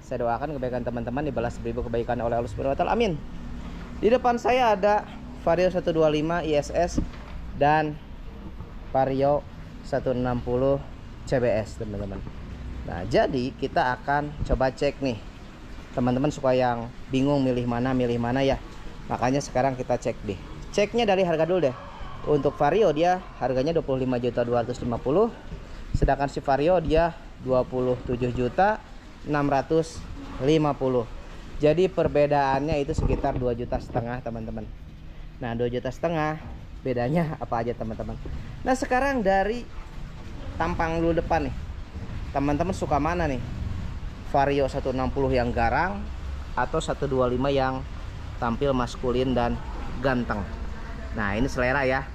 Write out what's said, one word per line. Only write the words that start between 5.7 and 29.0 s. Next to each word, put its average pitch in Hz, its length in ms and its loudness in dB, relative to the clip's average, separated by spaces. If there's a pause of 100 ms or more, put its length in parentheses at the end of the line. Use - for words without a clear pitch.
satu 170 240 0
dua 156 160 6
lima 160 320 0
I 147 160 4
S - 80 -6
S - 320 2 (560)
dan 151 400 4 (960)
Vario 135 480 4 (400)
satu 131 320 -2
enam 123 320 0
puluh 131 320 2 (480)
C 131 160 2
B 120 80 4
S, 104 320 0
teman-teman. 101 400 -6 (640)
Nah, 85 240 -6
jadi 139 480 2
kita 131 400 0
akan 147 320 0 (160)
coba 131 240 4
cek 139 320 -2
nih. 123 160 0 (800)
Teman-teman 127 320 2
suka 135 240 2
yang 120 320 2 (240)
bingung 135 320 4
milih 123 240 2
mana, 123 320 0
milih 120 240 2
mana 127 240 2
ya. 135 160 2 (480)
Makanya 127 320 2
sekarang 131 320 0
kita 123 240 0
cek - 240 -4
deh. 101 160 -4 (320)
Ceknya 208 400 2
dari 185 160 6
harga 160 240 2
dulu 180 160 4
deh. 127 100 2 (540)
Untuk 143 320 4
Vario 160 320 4
dia 180 320 2 (160)
harganya 131 320 2
dua 160 80 4
puluh 131 240 0
lima 123 160 0
juta 120 240 2
dua 120 160 2
ratus 120 240 -4
lima 117 160 -2
puluh, 196 320 4 (640)
sedangkan 139 320 4
si - 160 -6
Vario 143 320 4
dia 160 400 2 (240)
dua 127 240 2
puluh 127 400 0
tujuh 123 240 0
juta 123 480 2 (480)